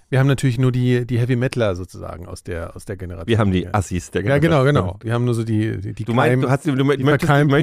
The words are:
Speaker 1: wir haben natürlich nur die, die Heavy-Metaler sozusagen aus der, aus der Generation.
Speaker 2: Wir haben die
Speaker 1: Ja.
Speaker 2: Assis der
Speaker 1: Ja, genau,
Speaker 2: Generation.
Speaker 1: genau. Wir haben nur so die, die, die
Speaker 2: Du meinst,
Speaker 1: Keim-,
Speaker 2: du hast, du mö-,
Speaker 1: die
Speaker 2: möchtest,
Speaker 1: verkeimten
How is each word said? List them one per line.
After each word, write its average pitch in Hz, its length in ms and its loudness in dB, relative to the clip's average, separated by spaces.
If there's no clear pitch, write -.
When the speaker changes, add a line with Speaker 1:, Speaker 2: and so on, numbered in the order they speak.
Speaker 1:
wir 131 80 2
haben 135 80 4
natürlich 131 320 0
nur 127 120 2
die, 123 360 0
die 120 120 -2
Heavy-Metaler 123 580 0
sozusagen 90 500 -12
aus 92 160 -16
der, 85 340 -10
aus - 80 -18
der 101 120 -10
Generation. 87 300 -12
Speaker 2:
Wir 110 120 2
haben 101 140 2
die 90 100 2
Speaker 1:
Ja. 90 100 -8
Speaker 2:
Assis 95 380 -2
der 92 120 -2
Speaker 1:
Ja, 135 160 2
genau, 156 240 4
Speaker 2:
Generation. 127 300 2
Speaker 1:
genau. 101 100 -14
Wir 113 120 -4
haben 120 100 0
nur 120 100 0
so 113 100 -2
die, 110 360 -2
die, 104 140 -10
die 110 100 -10
Speaker 2:
Du 117 80 -4
meinst, 131 200 4
Speaker 1:
Keim-, 131 100 2
Speaker 2:
du 127 80 0
hast, 139 160 0
du 147 60 0
mö-, 139 240 2
Speaker 1:
die 135 80 0
Speaker 2:
möchtest, 147 220 2
Speaker 1:
verkeimten 147 240 4